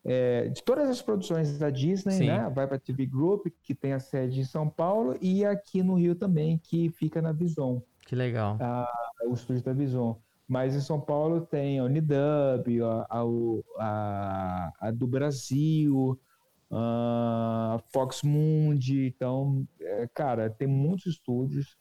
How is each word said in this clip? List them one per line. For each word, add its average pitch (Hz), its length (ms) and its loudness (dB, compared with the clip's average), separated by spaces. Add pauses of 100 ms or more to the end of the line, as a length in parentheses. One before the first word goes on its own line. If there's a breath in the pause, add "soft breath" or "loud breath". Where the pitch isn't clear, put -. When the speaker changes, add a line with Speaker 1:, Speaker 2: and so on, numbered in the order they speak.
Speaker 1:
é, 123 440 2
de 127 140 -6
todas 269 260 2
as 247 140 -2
produções 165 560 0
da 147 120 0
Disney, 185 440 0
Speaker 2:
Sim. 190 120 4
Speaker 1:
né, 214 280 2
vai 135 120 0
pra 135 120 -4
T - 140 -6
V 135 140 0
Group, 165 400 0 (160)
que - 120 -6
tem 139 180 -2
a 135 60 -2
sede 131 420 -2
em 135 40 0
São 156 240 -2
Paulo, 214 520 0
e 185 240 2
aqui 202 380 0
no 185 120 4
Rio 175 200 4
também, 165 480 2
que 165 280 0
fica 160 320 -2
na 160 100 0
Vison. 151 500 -2 (240)
Speaker 2:
Que - 80 -6
legal. 113 460 0
Speaker 1:
Ah, 123 280 -2 (380)
o 123 80 0
estúdio 123 300 -4
da 131 80 -2
Vison. 127 440 0 (320 soft breath)
Mas 131 280 0
em 143 40 0
São 147 200 -2
Paulo 156 400 0
tem 139 400 -2
a 127 40 0
Unidub, 139 1000 2
a, 113 260 0
a, 117 140 -2
o, 117 400 0 (160)
a, 98 1000 -2
a 107 120 -4
do 117 120 -2
Brasil, 135 1120 2 (540 soft breath)
a 117 1080 0 (140)
Fox 131 300 -2
Mundi, 147 840 2
então, 135 600 -2 (140)
é, 104 340 -4
cara, 117 360 0
tem 135 180 -4
muitos 147 380 0
estúdios 139 760 -4